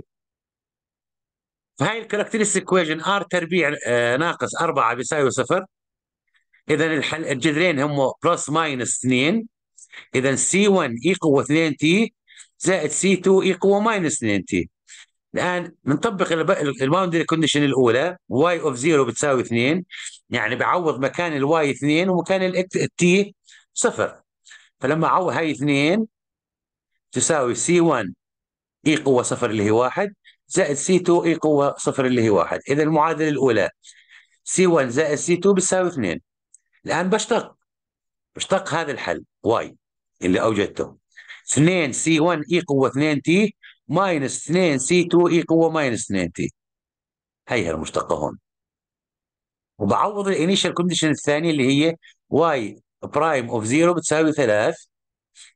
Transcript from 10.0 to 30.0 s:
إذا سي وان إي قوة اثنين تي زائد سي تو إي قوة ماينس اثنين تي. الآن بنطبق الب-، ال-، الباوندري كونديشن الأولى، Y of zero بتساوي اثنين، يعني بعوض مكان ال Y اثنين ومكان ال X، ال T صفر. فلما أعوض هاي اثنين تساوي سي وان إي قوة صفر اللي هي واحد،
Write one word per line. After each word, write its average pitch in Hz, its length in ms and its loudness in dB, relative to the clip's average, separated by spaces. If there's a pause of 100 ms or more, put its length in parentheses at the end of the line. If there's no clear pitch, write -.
إذا 135 200 0
سي 185 320 2
وان 165 280 2 (100)
إي 185 80 2
قوة 143 300 2
اثنين 156 340 0
تي 190 360 0 (460)
زائد 165 320 0
سي 190 240 0
تو 190 260 4
إي 185 120 2
قوة 196 260 2
ماينس 208 380 0
اثنين 101 280 -2
تي. 87 240 -2 (640)
الآن 175 480 -4
بنطبق 180 480 -2
الب-، 160 200 0
ال-، 143 320 -2
الباوندري 170 400 0
كونديشن 151 400 0
الأولى، 135 540 2 (140)
Y 165 320 2
of 127 180 -4
zero 143 260 4
بتساوي 131 340 0
اثنين، 131 440 0 (440)
يعني 113 260 -2
بعوض 135 440 0
مكان 156 340 -2
ال 139 140 -2
Y 156 220 2
اثنين 151 400 0
ومكان 190 340 0
ال 185 120 -2
X، 185 200 -2
ال 170 140 -2 (120)
T 196 300 4 (420)
صفر. - 480 -2 (580)
فلما 156 280 0
أعوض 156 260 0
هاي 156 180 -2
اثنين 147 560 0 (1040)
تساوي 127 440 0
سي 175 240 2
وان 131 340 0 (760)
إي 156 80 4
قوة 127 280 2
صفر 120 260 -2
اللي 107 140 0
هي 104 80 2
واحد، 127 420 0 (340)